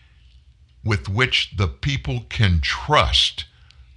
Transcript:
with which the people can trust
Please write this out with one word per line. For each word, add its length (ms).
with 240
which 480
the 100
people 600
can 320
trust 840